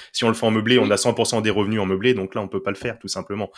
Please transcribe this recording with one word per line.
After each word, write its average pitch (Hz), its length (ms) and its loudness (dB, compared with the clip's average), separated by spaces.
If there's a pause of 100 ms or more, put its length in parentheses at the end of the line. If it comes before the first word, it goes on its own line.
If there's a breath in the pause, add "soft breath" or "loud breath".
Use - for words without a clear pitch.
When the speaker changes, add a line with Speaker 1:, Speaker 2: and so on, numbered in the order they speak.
(120)
Speaker 1:
si - 120 -2
on 113 40 4
le 113 60 4
fait 117 120 -2
en 110 60 4
meublé, 113 260 4
Speaker 2:
Oui. 110 80 4
Speaker 1:
on - 60 2
a 101 40 4
cent 120 160 2
pour 110 140 0
cent 113 140 0
des 107 100 0
revenus 104 300 0
en 95 60 0
meublé. 101 280 2
Donc 95 220 -6
là, 110 40 -4
on 98 80 -6
peut 95 140 -6
pas 101 80 0
le 98 60 -4
faire, 113 240 -8
tout 98 80 -12
simplement. 101 500 -8